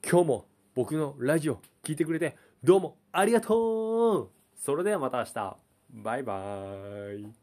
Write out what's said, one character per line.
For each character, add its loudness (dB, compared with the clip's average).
今 6
日 2
も -2
僕 -2
の -2
ラ 2
ジ 0
オ -6
聞 -4
い -2
て 0
く -2
れ 0
て -2
ど 8
う 6
も -6
あ 2
り 4
が 4
と 2
う。 -14
そ -2
れ -2
で 0
は 0
ま -2
た -2
明 -2
日。 -8
バ -4
イ -6
バ -6
イ。 -12